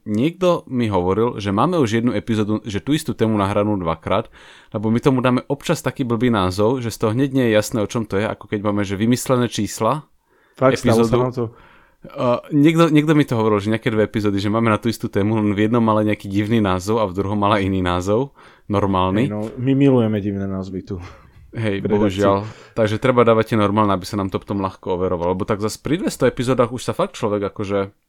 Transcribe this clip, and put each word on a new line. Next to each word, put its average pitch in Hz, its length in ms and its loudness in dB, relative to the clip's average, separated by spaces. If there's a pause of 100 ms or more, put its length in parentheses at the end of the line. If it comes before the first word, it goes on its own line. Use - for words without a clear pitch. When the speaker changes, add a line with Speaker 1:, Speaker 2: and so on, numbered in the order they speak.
Speaker 1:
niekto 170 640 -2
mi 120 240 -2
hovoril, 98 480 0
že 101 160 -2
máme 165 240 2
už 113 160 2
jednu 117 160 0
epizódu, 107 500 -2
že 98 220 -8
tú 139 80 -2
istú 147 240 -4
tému 110 180 0
nahranú 104 460 0
dvakrát, 92 480 -4 (420)
lebo 110 220 -2
my 117 80 2
tomu 131 240 2
dáme 127 240 2
občas 143 320 -4
taký 135 240 -4
blbý 117 240 0
názov, 104 560 0
že 113 80 -6
z - 80 -14
toho 110 160 0
hneď 135 160 0
nie 131 160 2
je 110 60 4
jasné, 107 260 0
o 101 80 -2
čom 117 160 -4
to 98 160 -2
je, 107 80 -2
ako - 160 -8
keď 107 160 -4
máme, 104 240 -2
že 95 80 -6
vymyslené 120 560 0
čísla. 113 560 -2 (480)
Speaker 2:
Fakt, 127 240 2
stalo 117 240 2
sa 117 80 4
Speaker 1:
Epizódu. 117 100 2
Speaker 2:
nám 123 140 0
to? 123 120 -4 (640)
Speaker 1:
Uh, 123 460 -2
niekto, 160 400 6
niekto 151 240 4
mi 147 80 4
to 120 160 0
hovoril, 110 160 4
že 104 160 0
nejaké 110 160 -2
dve 107 160 2
epizódy, 104 320 -2
že 101 160 -2
máme 113 160 2
na 107 80 4
tú 113 160 -2
istú - 160 -8
tému, 104 260 0
len 104 220 0
v 104 80 2
jednom 117 160 2
mala 107 240 2
nejaký 104 240 -2
divný 104 320 0
názov 98 400 0
a 104 80 0
v 87 80 -8
druhom 98 240 -4
mala 104 160 2
iný 95 240 0
názov, 92 560 -2 (320)
normálny. 98 560 0
Speaker 2:
Hej, 101 80 -4
no, 107 180 -6
my 127 220 -2
milujeme 123 480 4
divné 98 240 -4
názvy 95 400 -6
tu. 92 160 -10 (480)
Speaker 1:
Hej, 104 320 -4
Speaker 2:
v 98 80 -4
redakcii. 104 80 0 (240)
Speaker 1:
bohužiaľ. 98 160 4 (400)
Takže 107 240 0
treba 123 240 4
dávať 113 240 4
tie 113 100 0
normálne, 104 320 2
aby 92 140 -2
sa - 100 -10
nám 98 140 -4
to 92 80 -6
potom 101 240 -6
ľahko 95 320 -6
overovalo, 90 400 -2
lebo 95 160 -4
tak 107 100 -2
zas 104 220 -6
pri 135 160 -2
dvesto 190 320 -2
epizódach 123 400 0
už 120 160 -10
sa 117 80 -4
fakt 190 240 -4
človek 104 320 -2
akože 98 480 -4 (120)